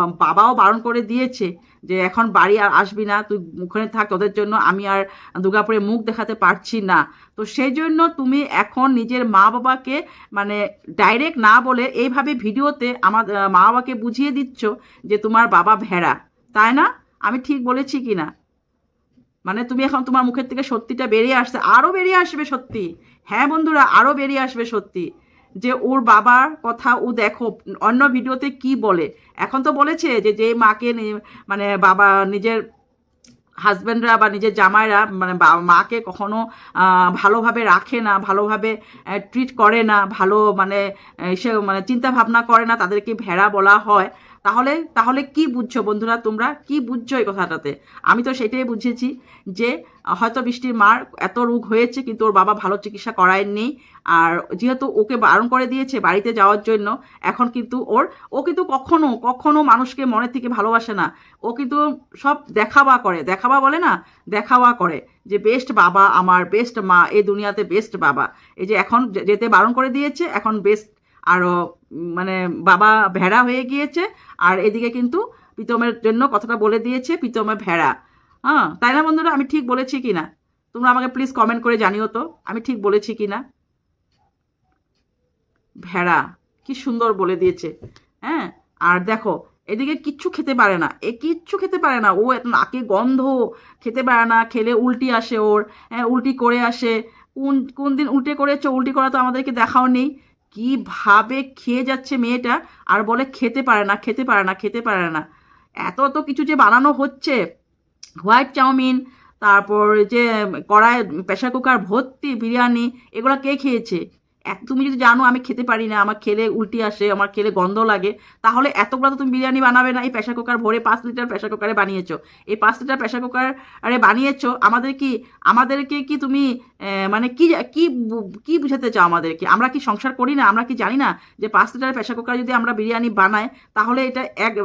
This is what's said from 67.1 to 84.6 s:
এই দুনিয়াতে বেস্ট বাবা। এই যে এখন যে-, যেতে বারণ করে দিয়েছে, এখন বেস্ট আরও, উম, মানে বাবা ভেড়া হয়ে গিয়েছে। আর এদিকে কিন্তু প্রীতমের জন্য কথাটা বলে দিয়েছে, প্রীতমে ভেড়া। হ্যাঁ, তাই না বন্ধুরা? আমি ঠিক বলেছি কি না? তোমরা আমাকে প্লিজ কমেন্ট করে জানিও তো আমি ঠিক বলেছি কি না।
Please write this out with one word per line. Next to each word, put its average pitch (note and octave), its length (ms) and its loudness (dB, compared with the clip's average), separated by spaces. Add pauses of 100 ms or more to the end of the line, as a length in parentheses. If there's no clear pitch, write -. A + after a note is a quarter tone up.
এই G#3 120 4
দুনিয়াতে G3+ 420 -2
বেস্ট F#3+ 320 -2
বাবা। C#3+ 280 0 (320)
এই F#3 100 -8
যে G#3+ 80 -2
এখন G3+ 260 2 (120)
যে-, F#3+ 160 -6
যেতে G#3 200 0
বারণ G#3+ 240 4
করে C4 240 0
দিয়েছে, C#4+ 280 -4
এখন G#3+ 360 -4
বেস্ট G#3 280 0 (340)
আরও, F3+ 540 0 (140)
উম, E3+ 260 -10
মানে F#3 320 -4
বাবা F#3 420 2 (180)
ভেড়া F#3 340 2
হয়ে B3 220 -2
গিয়েছে। C#4+ 380 -4 (360)
আর F#3 200 2
এদিকে A3 320 -2
কিন্তু B3 280 -4 (360)
প্রীতমের A#3 380 -2 (120)
জন্য A#3 240 2
কথাটা A#3 280 -4
বলে G#3+ 220 0
দিয়েছে, B3+ 380 -4
প্রীতমে A3 380 -4
ভেড়া। E3+ 360 0 (540)
হ্যাঁ, C4 220 2 (140)
তাই B3 140 2
না D4+ 80 2
বন্ধুরা? D#4+ 280 0
আমি C#4 140 0
ঠিক C#4+ 220 -4
বলেছি C4 340 -4
কি B3 120 -2
না? E3 120 -4 (500)
তোমরা A#3+ 160 0
আমাকে B3 180 0
প্লিজ B3+ 240 -6
কমেন্ট A#3 300 0
করে A#3+ 160 2
জানিও G#3 280 0
তো A3+ 160 -8 (220)
আমি A3 160 -10
ঠিক A3+ 220 -8
বলেছি G#3 320 0
কি G#3 120 -6
না। G3+ 120 -8 (2500)